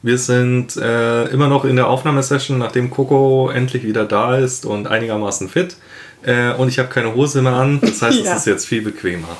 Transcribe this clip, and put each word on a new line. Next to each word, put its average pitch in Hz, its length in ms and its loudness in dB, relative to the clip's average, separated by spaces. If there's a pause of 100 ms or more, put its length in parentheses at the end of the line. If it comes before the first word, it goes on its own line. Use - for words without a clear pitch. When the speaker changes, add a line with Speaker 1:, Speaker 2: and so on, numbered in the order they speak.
Speaker 1:
Wir 120 160 2
sind, 123 600 0
äh, 117 480 0
immer 139 240 2
noch 135 160 2
in 127 100 2
der 127 140 4
Aufnahmesession, 135 680 0
nachdem 123 320 -2
Coco 135 600 2
endlich 127 340 -2
wieder 110 220 0
da 117 320 0
ist 127 280 -2
und 104 220 -4
einigermaßen 107 640 -2
fit. 180 260 -2 (480)
Äh, 120 300 2
und 127 160 2
ich 127 100 -2
hab 127 100 0
keine 113 260 -2
Hose 139 260 2
mehr 127 100 4
an, 135 300 2
das - 200 0
heißt, 117 180 4
Speaker 2:
<laughs> 202 40 -2
Ja. 185 80 -2
Speaker 1:
es 170 80 0
ist - 80 -4
jetzt 98 180 0
viel 113 160 -2
bequemer. 90 460 -6 (120)